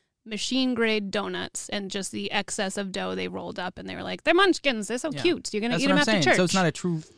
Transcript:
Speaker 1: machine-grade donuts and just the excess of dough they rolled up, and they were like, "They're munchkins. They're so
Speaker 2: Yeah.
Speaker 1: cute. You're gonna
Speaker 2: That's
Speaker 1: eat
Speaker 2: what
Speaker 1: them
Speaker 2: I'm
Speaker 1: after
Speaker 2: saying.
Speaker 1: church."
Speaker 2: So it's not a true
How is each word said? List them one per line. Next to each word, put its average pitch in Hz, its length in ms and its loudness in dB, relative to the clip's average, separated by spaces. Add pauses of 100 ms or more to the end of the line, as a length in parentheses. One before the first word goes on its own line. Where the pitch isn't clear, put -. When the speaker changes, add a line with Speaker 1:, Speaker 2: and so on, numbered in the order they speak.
(320)
Speaker 1:
machine-grade 226 800 0
donuts 185 600 -6
and 202 200 -6
just 190 220 -6
the 202 200 -6
excess 202 460 -2
of 196 140 -4
dough 185 240 -4
they 185 120 -4
rolled 180 300 -10
up, 180 220 -8
and 190 100 -12
they 185 60 -10
were 180 80 -10
like, 185 200 -8
"They're 320 120 4
munchkins. 285 520 4
They're 233 100 -2
so 320 140 -4
Speaker 2:
Yeah. 143 100 -6
Speaker 1:
cute. - 320 0
You're 208 80 -2
gonna 233 140 0
Speaker 2:
That's - 80 0
Speaker 1:
eat - 40 2
Speaker 2:
what 190 60 4
Speaker 1:
them - 40 4
Speaker 2:
I'm - 40 6
Speaker 1:
after 220 100 4
Speaker 2:
saying. 196 120 4
Speaker 1:
church." - 120 6
Speaker 2:
So 180 80 6
it's 170 100 2
not 185 120 4
a 156 60 4
true 170 300 -2 (160)